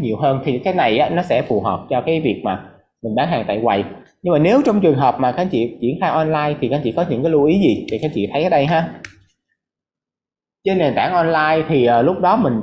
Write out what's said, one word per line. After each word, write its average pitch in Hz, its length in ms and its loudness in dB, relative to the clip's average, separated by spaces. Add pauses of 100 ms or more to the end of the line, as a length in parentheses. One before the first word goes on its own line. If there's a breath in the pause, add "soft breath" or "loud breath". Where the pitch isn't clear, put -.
nhiều 113 160 -2
hơn. 135 280 0
Thì 127 140 -2
cái 180 160 -4
này 120 240 2
á, 135 120 2
nó 170 120 -2
sẽ 131 200 0
phù 110 180 -2
hợp 98 200 -2 (100)
cho 127 100 0
cái 165 200 -2
việc 123 240 -2
mà 98 200 -4 (380)
mình 113 120 -6
bán 139 140 0
hàng 123 180 -2
tại 104 160 -4
quầy. 101 220 0 (380 loud breath)
Nhưng 175 100 0
mà 151 60 4
nếu 208 260 4
trong 208 160 2
trường 160 140 4
hợp 131 240 2
mà 127 140 0
các 175 100 -4
anh 185 60 -2
chị 117 320 -2
triển 131 200 -2
khai 175 100 0
online 151 500 -2
thì 127 80 -2
các 131 80 -2
anh 147 80 -4
chị 113 80 -2
có 175 160 -2
những 120 140 -4
cái 160 100 0
lưu 143 120 4
ý 175 160 4
gì 120 300 2
thì 110 80 -4
các 151 80 -4
anh 151 80 -4
chị 101 180 -2
thấy 147 120 0
ở 180 60 0
đây 143 160 2
ha. 165 220 0 (1800)
Trên 190 140 2
nền 143 160 2
tảng 117 180 0
online 160 560 2
thì, 143 180 4
ờ, 120 160 4
lúc 170 180 2
đó 180 160 4
mình 127 260 0